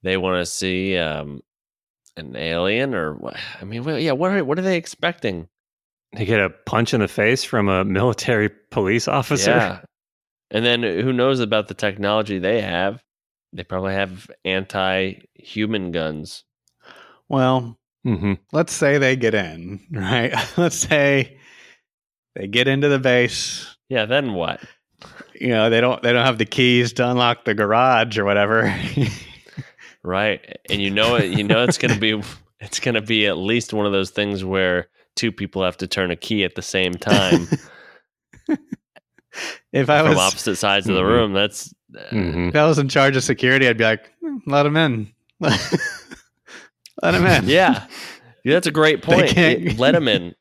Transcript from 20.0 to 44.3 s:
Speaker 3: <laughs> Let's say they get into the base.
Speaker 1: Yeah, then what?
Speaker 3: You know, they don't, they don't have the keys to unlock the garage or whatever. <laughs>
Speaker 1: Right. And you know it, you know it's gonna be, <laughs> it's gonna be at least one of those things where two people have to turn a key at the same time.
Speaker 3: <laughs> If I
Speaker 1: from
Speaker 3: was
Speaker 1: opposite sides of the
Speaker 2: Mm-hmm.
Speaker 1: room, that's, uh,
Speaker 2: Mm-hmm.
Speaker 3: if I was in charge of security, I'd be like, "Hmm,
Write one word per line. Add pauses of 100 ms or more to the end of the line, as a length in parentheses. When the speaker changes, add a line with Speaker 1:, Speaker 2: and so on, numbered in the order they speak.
Speaker 3:
<laughs>
Let's
say (1000)
they
get
into
the
base. (120)
Speaker 1:
Yeah,
then
what? (720)
Speaker 3:
You
know,
they
don't,
they
don't
have
the
keys
to
unlock
the
garage
or
whatever.
<laughs> (1160)
Speaker 1:
Right. (100)
And
you
know
it,
you
know
it's
gonna
be, (180)
<laughs>
it's
gonna
be
at
least
one
of
those
things
where (300)
two
people
have
to
turn
a
key
at
the
same
time. (1000)
Speaker 3:
<laughs> (1120)
If
I
Speaker 1:
from
Speaker 3:
was
Speaker 1:
opposite
sides
of
the
Speaker 2:
Mm-hmm.
Speaker 1:
room,
that's, (200)
uh, (120)
Speaker 2:
Mm-hmm.
Speaker 3:
if
I
was
in
charge
of
security,
I'd
be
like, (140)
"Hmm, (100)